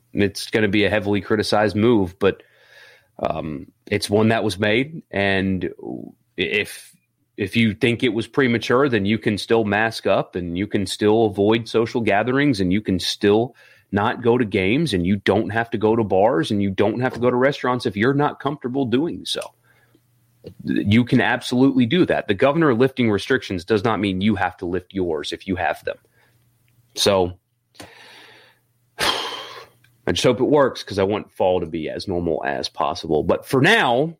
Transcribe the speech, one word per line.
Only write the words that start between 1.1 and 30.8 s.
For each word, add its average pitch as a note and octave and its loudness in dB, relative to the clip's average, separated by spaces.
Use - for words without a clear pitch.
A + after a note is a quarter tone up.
criticized G#2 0
move, G#2 2
but, F#2 0
um, D#2 -6
it's G#2 -4
one G#2+ 4
that A2+ 2
was F#2+ -4
made. B2+ 0
And F#2+ 0
if, - -4
if G2+ -4
you A#2 2
think A#2+ 0
it B2+ 2
was G#2+ -4
premature, B2+ 2
then G#2+ 0
you A2 0
can G#2+ -2
still A2+ 0
mask G#2 0
up G#2 0
and F2 -6
you G2 -2
can G#2 -4
still A2 2
avoid G#2+ 0
social A#2 0
gatherings A2+ 0
and F2+ 0
you G#2+ 0
can F#2+ -2
still G#2+ 0
not G#2+ -2
go A#2 4
to B2+ 2
games G#2+ 0
and F2 0
you G2+ 0
don't G2+ 0
have A2+ -2
to - -6
go G#2+ 2
to A#2 0
bars G#2+ 2
and G2+ 0
you G2+ -2
don't G#2+ 0
have B2+ -2
to A2+ -12
go A#2+ 2
to B2 0
restaurants B2+ 0
if A2+ -2
you're A#2 2
not C#3+ -2
comfortable C3 -4
doing B2 -2
so. - -10
You G#2+ 2
can A#2+ 2
absolutely B2+ 2
do D#3 2
that. D2+ -2
The G#2+ 0
governor C#3+ 2
lifting A#2+ 2
restrictions G2+ -2
does G#2 2
not A2 0
mean F#2+ -2
you G#2 2
have F2+ -4
to F#2+ -10
lift F2 -6
yours E2 -4
if - -14
you F#2 -2
have D#2+ -4
them. - -8
So F#2+ 0
<sighs> - -20
I - -8
just F#2 -2
hope B2+ 4
it B2 2
works C3+ 2